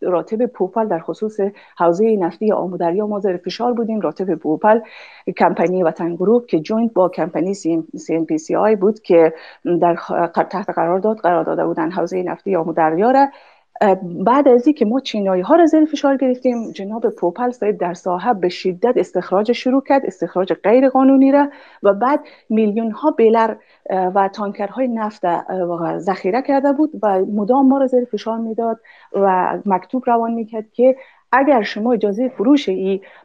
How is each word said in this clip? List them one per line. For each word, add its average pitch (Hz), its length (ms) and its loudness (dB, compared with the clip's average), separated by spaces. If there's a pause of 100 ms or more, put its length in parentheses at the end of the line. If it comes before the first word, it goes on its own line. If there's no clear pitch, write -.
راتب 202 440 -2
پوپل 214 420 -2
در 175 120 -2
خصوص 214 400 -6 (380)
حوزهٔ 196 400 2
نفتی 190 340 -2
آمودریا 180 560 -2
ما 208 120 -6
زیر 185 180 -2
فشار 226 360 -4
بودیم. 220 260 -4
راتب 180 360 -4
پوپل 214 440 2 (580)
کمپانی 185 460 2
وطن 170 320 -2
گروپ 220 300 2
که 170 140 0
جوینت 220 340 -2
با 180 160 2
کمپانی 175 440 -4
سی 165 200 -4
ام، 160 140 -4 (100)
سی - 180 -6
ام 165 100 -2
پی 160 120 -4
سی 165 180 -6
آی 208 200 2
بود 202 240 0
که 165 340 4 (480)
در 170 140 2
خ-، 170 540 -2
تحت 190 200 -8
قرار 175 300 -2
داد، 220 180 -2
قرار 175 260 0
داده 160 220 -2
بودن - 260 -4
حوزهٔ 180 320 -4
نفتی 175 320 -6
آمودریا 165 560 0
را. 269 160 4 (540)
اه، 196 220 4
بعد 226 440 0
از 247 200 4
اینکه 294 180 2
ما 240 140 0
چینایی 190 420 -2
ها 233 140 2
را 339 100 6
زیر 311 200 4
فشار 277 320 0
گرفتیم، 247 540 -2
جناب 214 380 -6
پوپل 226 420 -4
صاحب 208 260 -4
در 175 160 -4
ساحه 180 400 -2
به 175 160 -2
شدت 190 480 -2
استخراج 196 540 0
شروع 262 320 0
کرد، 269 220 2
استخراج 180 480 -4
غیر 254 360 4
قانونی 269 420 4
را 285 160 4 (360)
و 196 100 4
بعد 254 260 0 (300)
میلیون 220 420 0
ها 294 200 -2
بیلر، 226 440 4 (340)
اه، 185 180 0
و 196 200 2
تانکرهای 202 600 -6
نفت، 220 380 -6
اه، 170 720 -4
ذخیره 185 420 -2
کرده 277 300 0
بود 302 200 0 (120)
و 196 220 2
مدام 220 420 2
ما 269 100 4
را 269 100 0
زیر 247 180 0
فشار 226 320 -6
می‌داد 226 420 -4 (340)
و 185 520 2
مکتوب 202 420 -2
روان 233 260 0
می‌کرد 226 400 -8
که 254 220 4 (360)
اگر 269 300 4
شما 214 320 -2
اجازهٔ 208 340 -2
فروش 262 420 0
این، 190 300 -2 (260)